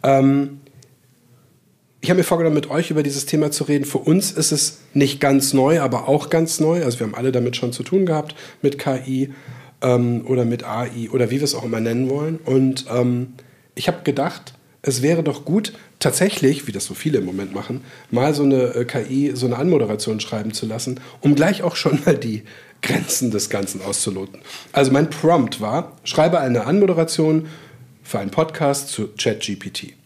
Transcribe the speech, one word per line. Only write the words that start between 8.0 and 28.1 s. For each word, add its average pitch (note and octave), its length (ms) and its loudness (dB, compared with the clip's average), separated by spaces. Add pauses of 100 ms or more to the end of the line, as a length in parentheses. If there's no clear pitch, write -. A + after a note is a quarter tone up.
gehabt, D#3 300 -2 (260)
mit C#3+ 160 0
K C3+ 200 -2
I, C3 360 -4 (480)
ähm, A#2+ 460 2
oder B2 180 2
mit A#2+ 180 -2
A A#2 220 -4
I A#2 240 -8
oder A#2+ 220 2
wie C3 60 0
wir D3 80 0
es - 100 -2
auch - 100 -8
immer A2+ 140 -2
nennen B2 320 0
wollen. D3+ 340 -2
Und, C3 460 2
ähm, B2 420 0 (400)
ich - 140 -4
hab - 180 -4
gedacht, - 480 -4 (300)
es B2 180 -2
wäre E3 220 2
doch C#3+ 220 -4
gut, G3+ 280 -2 (240)
tatsächlich, C#3+ 720 0
wie A#2 40 -8
das G2 140 -8
so - 80 -12
viele C#3+ 240 -2
im F#2+ 80 0
Moment F#2+ 300 -8
machen, B2 260 -8 (300)
mal C#3 240 2
so D3 80 0
eine, B2+ 320 2
äh, A#2+ 100 0
K A#2+ 160 -6
I, C3 320 -2
so B2 140 -2
eine A#2+ 100 -2
Anmoderation A2+ 640 0
schreiben G#2+ 340 -6
zu - 140 -6
lassen, A#2+ 320 -6 (220)
um D3 120 4
gleich E3 300 2
auch E3+ 120 -2
schon D3 300 0
mal D3+ 100 6
die A2 280 -6 (380)
Grenzen - 480 -2
des G#2 200 -2
Ganzen F#2+ 320 -4
auszuloten. G2 580 -6 (320)
Also C3+ 220 4
mein D#3+ 160 4
Prompt D#3 500 2
war, A#2 460 -4
„Schreibe E3+ 340 2
eine A#2+ 260 0
Anmoderation D#3+ 840 2 (560)
für - 160 -6